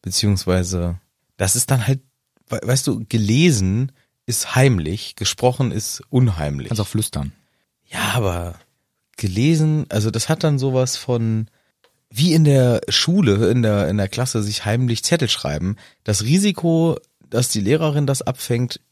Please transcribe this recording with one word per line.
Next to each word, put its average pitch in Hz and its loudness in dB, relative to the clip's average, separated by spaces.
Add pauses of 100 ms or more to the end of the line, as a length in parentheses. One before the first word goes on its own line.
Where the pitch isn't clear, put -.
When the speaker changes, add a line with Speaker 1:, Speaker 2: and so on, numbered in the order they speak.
Speaker 1:
Beziehungsweise, 92 0 (380)
das 92 -2
ist - -2
dann 127 0
halt, 135 0 (480)
we-, - -4
weißt 131 0
du, 113 -2
gelesen 113 2 (340)
ist - -6
heimlich, 107 2
gesprochen 123 0
ist - -6
unheimlich. 78 0
Speaker 2:
Kannst 101 -4
auch 101 -2
flüstern. 80 -6 (540)
Speaker 1:
Ja, - -6
aber 87 -2 (640)
gelesen, 151 0
also 110 0
das - -4
hat 160 -2
dann 147 2
sowas 131 0
von, 113 -2 (600)
wie 147 2
in 160 6
der 131 4
Schule, 117 2
in 123 2
der, 101 2
in 98 0
der 98 0
Klasse 120 -4
sich 104 -6
heimlich 117 0
Zettel 156 0
schreiben. 80 -4 (280)
Das 101 -2
Risiko, 165 2 (300)
dass 123 0
die 107 -2
Lehrerin 147 0
das 135 -2
abfängt 120 -4 (120)